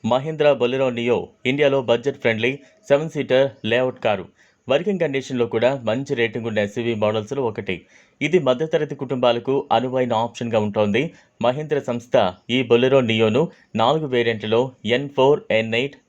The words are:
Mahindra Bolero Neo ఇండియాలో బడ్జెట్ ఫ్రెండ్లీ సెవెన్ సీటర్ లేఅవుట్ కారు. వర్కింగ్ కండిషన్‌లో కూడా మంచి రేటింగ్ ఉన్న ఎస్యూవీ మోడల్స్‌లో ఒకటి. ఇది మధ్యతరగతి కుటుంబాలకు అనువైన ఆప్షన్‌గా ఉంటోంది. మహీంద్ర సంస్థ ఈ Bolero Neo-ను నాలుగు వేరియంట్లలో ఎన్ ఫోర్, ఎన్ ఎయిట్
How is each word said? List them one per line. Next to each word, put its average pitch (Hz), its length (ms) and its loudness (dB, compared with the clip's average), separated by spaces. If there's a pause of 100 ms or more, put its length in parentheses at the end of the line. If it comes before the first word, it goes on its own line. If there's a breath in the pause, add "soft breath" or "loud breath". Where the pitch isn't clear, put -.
(120)
Mahindra 147 380 0 (120)
Bolero 131 340 0
Neo 117 220 0 (320)
ఇండియాలో 139 280 2 (120)
బడ్జెట్ 135 340 0
ఫ్రెండ్లీ 113 260 0 (380 soft breath)
సెవెన్ 147 260 2
సీటర్ 131 320 2 (260)
లేఅవుట్ 127 340 0
కారు. 98 200 0 (460 soft breath)
వర్కింగ్ 180 320 0
కండిషన్‌లో 135 500 -2
కూడా 117 160 2 (200)
మంచి 135 300 -4
రేటింగ్ 117 300 -2
ఉన్న 104 180 0
ఎస్యూవీ 117 360 -4
మోడల్స్‌లో 110 480 -2
ఒకటి. 98 240 -6 (520 soft breath)
ఇది 175 200 2
మధ్యతరగతి 151 560 -2
కుటుంబాలకు 123 520 0 (220)
అనువైన 123 360 -2 (120)
ఆప్షన్‌గా 117 400 -4
ఉంటోంది. 107 380 0 (420 soft breath)
మహీంద్ర 143 420 -2
సంస్థ 120 280 -6 (420)
ఈ - 20 2 (120)
Bolero 131 280 6 (120)
Neo-ను 113 320 2 (400 loud breath)
నాలుగు 147 320 2
వేరియంట్లలో 113 460 0 (360)
ఎన్ 139 200 -4
ఫోర్, 139 240 4 (180)
ఎన్ 113 200 -2
ఎయిట్ 139 180 -6 (120)